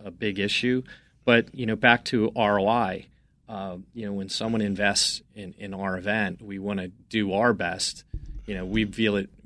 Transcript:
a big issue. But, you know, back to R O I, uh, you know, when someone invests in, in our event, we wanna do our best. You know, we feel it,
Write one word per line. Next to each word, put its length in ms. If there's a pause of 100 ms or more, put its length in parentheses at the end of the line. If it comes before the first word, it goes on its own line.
a 60
big 280
issue. 420 (420)
But, 300
you 140
know, 80
back 300
to 300
R 240
O 80
I, 380 (420)
uh, 300 (160)
you 140
know, 60
when 160
someone 320
invests 600 (140)
in, 240
in 160
our 240
event, 420
we 160
wanna 300 (220)
do 240
our 200
best. 520 (420)
You 80
know, 100
we 200
feel 320
it, 120 (160)